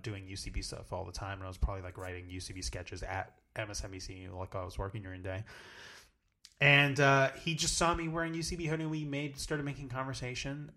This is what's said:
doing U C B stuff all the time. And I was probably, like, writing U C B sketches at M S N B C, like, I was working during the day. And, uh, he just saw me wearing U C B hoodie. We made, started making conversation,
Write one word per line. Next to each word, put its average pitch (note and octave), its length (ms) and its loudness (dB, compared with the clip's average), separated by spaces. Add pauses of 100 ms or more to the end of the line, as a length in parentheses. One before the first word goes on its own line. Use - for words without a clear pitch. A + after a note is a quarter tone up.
doing F#2+ 260 -6
U F#2+ 80 -10
C - 140 -6
B - 140 -2
stuff - 280 -8
all F2+ 140 -2
the F2+ 60 -10
time. G2 260 -4
And F#2+ 60 -8
I F#2 40 -6
was F#2 120 -8
probably, G2 240 2
like, F2+ 160 -10
writing F2+ 300 -8
U F#2 100 -6
C - 140 -8
B F#2 100 -8
sketches F2+ 400 -6
at F#2+ 340 -4 (180)
M G#2+ 140 -4
S G2+ 140 -6
N G2 80 -8
B F#2 80 -8
C, F#2 280 -10
like, F#2 280 -6
I F#2 100 -2
was F#2 140 -8
working G2 240 -4
during F#2 180 -8
the F#2+ 80 -4
day. F#2+ 140 -2 (1160)
And, C#3+ 400 8
uh, C3+ 340 8
he E3 220 -2
just - 220 2
saw E3+ 160 6
me E3+ 140 0
wearing E3 260 0
U E3 80 -2
C E3 140 -2
B D#3+ 100 -2
hoodie. D#3+ 200 2
We D#3 200 -2
made, C#3+ 320 -2
started D3 260 -2
making C#3 260 -4
conversation, C3 880 -4